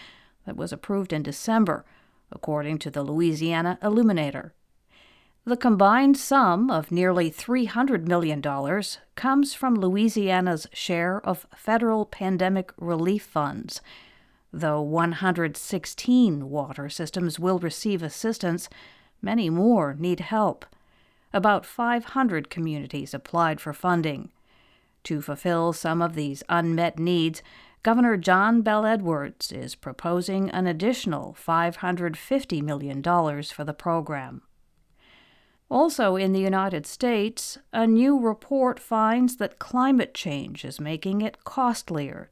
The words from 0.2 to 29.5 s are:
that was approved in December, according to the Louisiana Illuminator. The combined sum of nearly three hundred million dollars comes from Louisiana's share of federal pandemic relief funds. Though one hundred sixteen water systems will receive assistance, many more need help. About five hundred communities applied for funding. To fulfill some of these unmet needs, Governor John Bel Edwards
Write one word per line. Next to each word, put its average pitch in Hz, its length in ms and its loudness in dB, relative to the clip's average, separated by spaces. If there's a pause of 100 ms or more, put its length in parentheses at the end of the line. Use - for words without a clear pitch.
that 196 120 -12
was 165 160 -8
approved 190 400 -4
in 151 100 -2
December, 185 640 0 (480)
according 151 460 -4
to 151 120 -10
the 143 100 -4
Louisiana 165 800 0
Illuminator. 208 720 2 (920)
The 240 100 0
combined 240 600 6
sum 240 520 4
of 160 220 -2
nearly 175 380 2
three 240 340 -2
hundred 220 460 0
million 165 320 0
dollars 147 560 -4 (180)
comes 277 380 2
from 254 220 0
Louisiana's 185 1000 2
share 180 520 -2
of 185 300 -4
federal 220 500 0
pandemic 185 720 -2
relief 170 460 0
funds. - 560 -6 (720)
Though 151 300 -2
one 165 320 0
hundred 170 420 -2
sixteen 185 920 0
water 139 400 -6
systems 165 500 -4
will 180 180 2
receive 175 460 -4
assistance, 175 640 -4 (540)
many 208 280 0
more 170 480 4
need 175 220 -2
help. 208 460 -2 (680)
About 202 340 2
five 240 380 -2
hundred 226 460 -2
communities 151 640 -6
applied 156 480 -2
for 202 100 -8
funding. 165 600 -2 (720)
To 151 180 -4
fulfill 165 500 -2
some 165 300 -2
of 170 140 0
these 143 340 -6
unmet 165 500 0
needs, 165 420 0 (400)
Governor 226 360 4
John 196 440 4
Bel 214 240 2
Edwards 170 680 -2